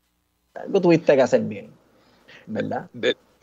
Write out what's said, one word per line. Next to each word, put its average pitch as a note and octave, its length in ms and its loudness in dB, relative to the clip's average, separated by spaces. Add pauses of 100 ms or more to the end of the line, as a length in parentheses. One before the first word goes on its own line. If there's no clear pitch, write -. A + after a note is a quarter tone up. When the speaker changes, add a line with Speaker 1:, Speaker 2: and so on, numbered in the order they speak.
(540)
Speaker 1:
algo - 260 -4
tuviste E3+ 360 4
que C3 80 4
hacer A#2+ 180 2
bien, G#2+ 300 -10 (720)
¿verdad? A2 480 -8
Speaker 2:
De, A#2 240 -4 (260)